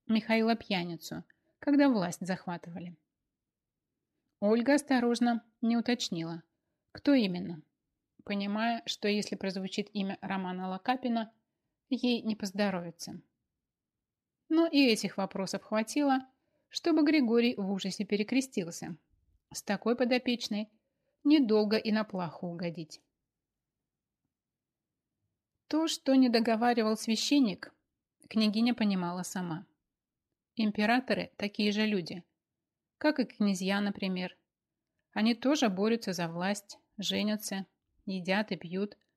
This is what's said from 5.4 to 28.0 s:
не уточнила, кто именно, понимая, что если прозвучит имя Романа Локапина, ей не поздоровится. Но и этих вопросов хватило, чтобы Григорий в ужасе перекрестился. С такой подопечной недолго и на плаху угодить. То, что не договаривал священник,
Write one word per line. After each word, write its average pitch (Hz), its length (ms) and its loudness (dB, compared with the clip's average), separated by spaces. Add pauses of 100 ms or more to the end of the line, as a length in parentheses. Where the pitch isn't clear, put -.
не 233 140 2
уточнила, 170 640 -4 (520)
кто - 200 2
именно, 180 480 0 (640)
понимая, 214 640 -4
что - 240 -4
если 202 260 -2
прозвучит 190 580 -6
имя 196 280 -4
Романа 185 480 -6
Локапина, 233 640 -4 (560)
ей 240 320 0
не 214 160 -4
поздоровится. 185 840 -4 (1300)
Но 330 200 4
и 285 200 4
этих 214 300 0
вопросов 190 460 -4
хватило, 262 640 0 (440)
чтобы 320 340 2
Григорий 247 540 4
в 196 120 -4
ужасе 190 360 -4
перекрестился. 202 920 -2 (580)
С - 100 -12
такой 226 340 0
подопечной 240 760 -2 (540)
недолго 214 500 6
и 220 160 0
на 214 140 0
плаху 180 420 -8
угодить. 170 540 -8 (2750)
То, 320 220 0
что 269 260 0
не 262 140 8
договаривал 226 640 2
священник, 226 800 0 (560)